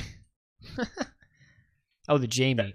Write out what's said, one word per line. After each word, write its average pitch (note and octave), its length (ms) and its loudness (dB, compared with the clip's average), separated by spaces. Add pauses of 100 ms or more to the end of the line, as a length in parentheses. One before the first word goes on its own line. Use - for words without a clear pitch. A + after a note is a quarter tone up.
(760)
<laughs> - 0 - (1300)
Oh, D3 80 4
the B2 100 0
Jamie. A#2+ 480 2